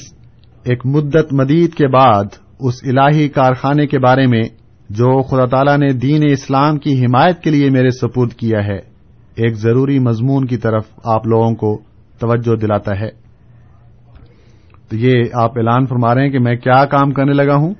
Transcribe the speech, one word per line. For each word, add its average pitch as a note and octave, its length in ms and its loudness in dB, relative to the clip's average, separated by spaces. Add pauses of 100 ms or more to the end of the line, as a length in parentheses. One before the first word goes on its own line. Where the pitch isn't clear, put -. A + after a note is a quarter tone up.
(640)
ایک B2 220 -4
مدت D3 480 0
مدید D3+ 400 0
کے D3 140 0
بعد B2+ 360 4 (360)
اس B2 240 -4
الہی C#3+ 460 2
کارخانے C#3 580 0
کے C#3+ 120 -2
بارے B2+ 280 2
میں A#2 140 2 (480)
جو B2+ 320 0
خدا C3 240 0
تعالیٰ C#3 320 2
نے C#3+ 160 0
دین C#3 380 0
اسلام C#3 460 0
کی C3+ 280 -2
حمایت D3 340 2
کے D#3+ 100 -4
لیے C#3+ 200 2
میرے C3 200 2
سپرد B2 440 -2
کیا A2 320 -4
ہے، G2+ 120 -6 (580)
ایک A2+ 180 -2
ضروری B2+ 460 0
مضمون B2+ 460 0
کی B2 120 -4
طرف A2 280 -2 (180)
آپ A2+ 240 -2
لوگوں A2+ 280 2
کو G#2+ 220 -4 (420)
توجہ A#2 360 0
دلاتا G#2 440 -2
ہے۔ A2 100 -8 (1800)
تو A2+ 60 -8
یہ B2 280 2 (100)
آپ A#2 240 -2
اعلان A#2+ 280 0
فرما A#2+ 300 0
رہے C3 60 2
ہیں C#3+ 80 0
کہ C3+ 100 -2
میں A#2+ 160 0
کیا B2+ 300 2
کام C#3 260 0
کرنے C#3 220 0
لگا C#3+ 220 2
ہوں، D#3 240 0